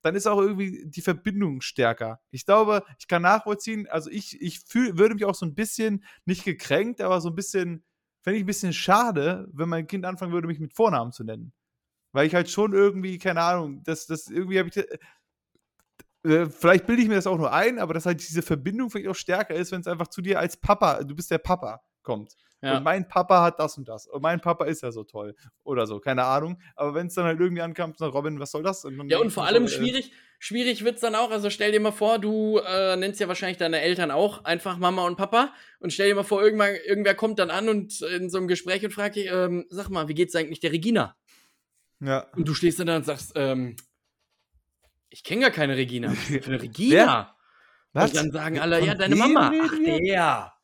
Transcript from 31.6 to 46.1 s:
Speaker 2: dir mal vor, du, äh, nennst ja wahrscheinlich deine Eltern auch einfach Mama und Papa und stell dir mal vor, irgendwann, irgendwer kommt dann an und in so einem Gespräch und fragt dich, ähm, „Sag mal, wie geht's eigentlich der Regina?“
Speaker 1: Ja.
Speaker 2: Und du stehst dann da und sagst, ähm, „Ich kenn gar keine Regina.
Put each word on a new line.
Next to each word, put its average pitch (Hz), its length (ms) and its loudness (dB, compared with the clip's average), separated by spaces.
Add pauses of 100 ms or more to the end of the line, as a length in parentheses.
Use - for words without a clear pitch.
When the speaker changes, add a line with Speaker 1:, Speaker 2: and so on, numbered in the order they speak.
Speaker 2:
dir 214 80 4
mal 214 120 2
vor, 214 280 2
du, 214 400 2
äh, 185 360 2
nennst 196 240 -4
ja 196 80 0
wahrscheinlich 180 300 -4
deine 165 240 0
Eltern 170 300 2
auch 202 340 0
einfach 170 320 -2
Mama 180 280 2
und 180 120 -2
Papa 226 360 2 (260)
und 180 120 -6
stell 202 180 2
dir 202 60 4
mal 202 80 0
vor, 202 200 0
irgendwann, 208 320 4
irgendwer 196 400 2
kommt 220 240 0
dann 170 120 2
an 202 180 -2
und 208 320 -2
in 180 280 -4
so 190 80 -4
einem 185 100 -2
Gespräch 180 380 -2
und 202 80 -4
fragt 208 220 -4
dich, 202 160 -4
ähm, 180 380 0
„Sag 190 200 -8
mal, 165 180 -2
wie 156 60 -4
geht's 175 220 0
eigentlich 160 240 -4
der 160 120 -2
Regina?“ 170 440 0 (840)
Speaker 1:
Ja. 135 360 -2
Speaker 2:
Und 165 120 0
du 156 60 0
stehst 165 260 2
dann 170 80 -2
da 165 100 0
und 143 80 -4
sagst, 143 300 -6
ähm, 131 400 -2 (1300)
„Ich - 140 -20
kenn 220 180 -2
gar 254 100 6
keine 139 260 0
Regina. 123 340 -2